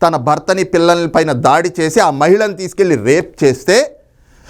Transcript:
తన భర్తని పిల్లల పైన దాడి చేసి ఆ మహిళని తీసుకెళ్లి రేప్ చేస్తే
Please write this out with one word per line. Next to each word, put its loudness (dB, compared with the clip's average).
తన 2
భర్తని -2
పిల్లల 0
పైన 0
దాడి 0
చేసి 0
ఆ 2
మహిళని 0
తీసుకెళ్లి -2
రేప్ -2
చేస్తే 0